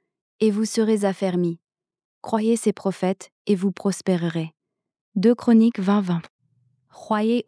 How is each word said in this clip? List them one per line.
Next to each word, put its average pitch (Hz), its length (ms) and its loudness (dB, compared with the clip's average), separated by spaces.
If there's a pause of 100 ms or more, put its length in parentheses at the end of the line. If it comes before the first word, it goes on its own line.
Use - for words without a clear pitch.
(380)
et 220 140 2
vous 208 120 -2
serez 214 400 0
affermis. 180 540 -2 (640)
Croyez 220 320 0
ses 220 180 0
prophètes, - 600 -6 (140)
et 208 100 2
vous 185 160 -2
prospérerez. » 170 840 -4 (600)
Deux 214 180 4
Chroniques 233 460 4
vingt 202 200 2
vingt. « 175 220 -2 (680)
Croyez 220 580 -2